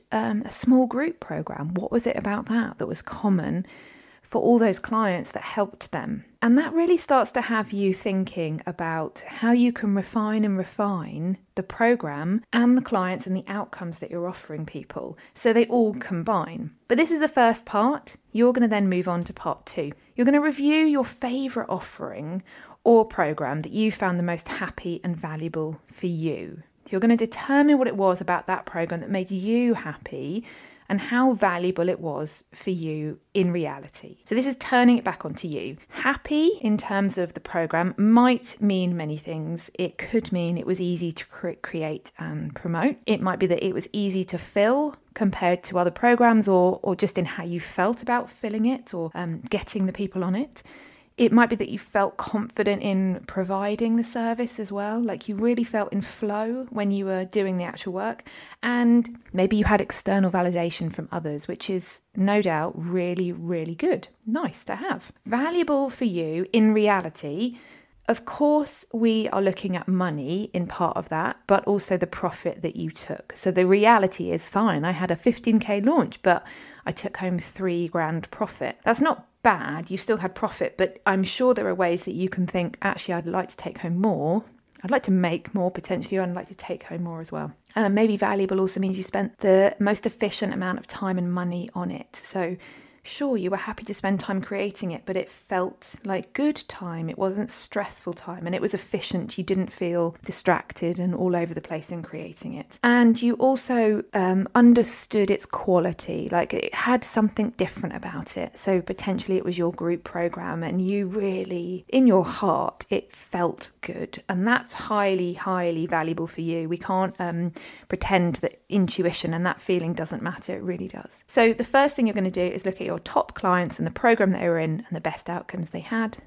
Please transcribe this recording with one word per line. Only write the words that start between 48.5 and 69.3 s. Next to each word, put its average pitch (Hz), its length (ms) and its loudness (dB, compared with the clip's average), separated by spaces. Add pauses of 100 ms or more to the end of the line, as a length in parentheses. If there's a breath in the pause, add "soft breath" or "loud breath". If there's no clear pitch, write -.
it 247 260 -2
or, 165 220 -4
um, 170 280 -6
getting - 440 -4
the 185 80 -2
people 190 300 -4
on 185 100 0
it. 262 300 -6 (540 loud breath)
It 233 160 6
might 233 160 8
be 226 80 -2
that 202 100 -4
you - 120 -6
felt - 360 0
confident 208 640 -2
in 190 460 0
providing 208 720 -2
the 233 80 2
service 233 520 -4
as 202 140 -8
well, 208 300 -4
like 214 260 -4
you 208 80 -4
really 233 300 2
felt 208 260 -2
in 202 80 -2
flow 220 720 -4
when 208 220 -2
you 196 120 0
were 190 220 -2
doing 190 320 0
the 175 80 -4
actual - 260 -10
work. 208 320 -6 (400 loud breath)
And 240 560 4 (140)
maybe 190 240 4
you 208 80 4
had 208 160 4
external 196 500 2
validation 175 640 0
from 165 180 -8
others, 156 340 -6
which - 240 -8
is - 340 -4 (120)
no 202 260 4
doubt 165 360 0
really, 175 560 -2
really 165 420 -4
good. 302 320 0 (180)
Nice 233 380 -4
to 190 140 -6
have. - 340 -8 (140)
Valuable 285 640 0
for 247 160 -2
you 170 480 -2
in 220 200 6
reality. 202 840 0 (500 loud breath)
Of 233 160 0
course, 294 680 2
we 220 340 2
are 196 140 0